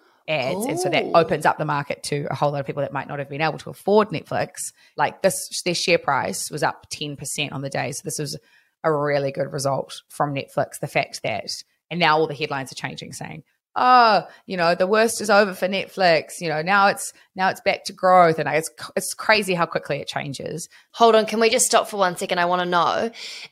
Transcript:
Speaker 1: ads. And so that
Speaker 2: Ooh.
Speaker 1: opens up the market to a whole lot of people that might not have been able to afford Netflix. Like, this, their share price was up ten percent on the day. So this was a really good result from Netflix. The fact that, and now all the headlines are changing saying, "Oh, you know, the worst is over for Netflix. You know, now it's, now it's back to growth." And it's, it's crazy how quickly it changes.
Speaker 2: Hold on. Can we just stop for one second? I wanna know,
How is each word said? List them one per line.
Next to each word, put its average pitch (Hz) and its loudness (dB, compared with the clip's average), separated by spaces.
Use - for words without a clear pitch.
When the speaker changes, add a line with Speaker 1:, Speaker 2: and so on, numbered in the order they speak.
Speaker 1:
ads. 156 -2
And 311 -4
so 359 -4
that - 0
Speaker 2:
Ooh. - -4
Speaker 1:
opens 165 2
up - 2
the 160 -4
market 147 -6
to 143 -4
a - -6
whole 147 -2
lot 143 -4
of 139 -8
people 151 -6
that 139 -6
might 135 -6
not 143 -8
have 143 -10
been 143 -8
able 156 -2
to - -16
afford 208 2
Netflix. - -6
Like, - -2
this, - -2
their 180 0
share 170 2
price 143 -2
was 147 -6
up - -2
ten 147 -10
percent 143 -6
on 135 -8
the 139 -8
day. 135 -4
So - -12
this 156 -6
was 147 -8
a 160 2
really 143 0
good - -6
result 139 -4
from 143 -2
Netflix. - -6
The - -6
fact - -4
that, 110 -6
and 165 -6
now 156 4
all 160 2
the 156 -8
headlines 139 -6
are - -18
changing - -12
saying, 156 -14
"Oh, 233 6
you 190 -6
know, 175 4
the 220 2
worst 220 2
is 208 -2
over 208 6
for 190 -2
Netflix. 185 0
You 175 -4
know, 156 -2
now 196 4
it's, - -2
now 190 0
it's - -2
back - -2
to - -10
growth." 180 6
And 143 -2
it's, 151 -2
it's - -4
crazy 208 0
how 170 0
quickly 151 -6
it - -12
changes. 147 -8
Speaker 2:
Hold 226 6
on. 214 4
Can 214 -2
we 226 4
just 247 2
stop 226 2
for 214 -10
one 185 0
second? 185 -2
I 175 2
wanna 180 0
know, 175 2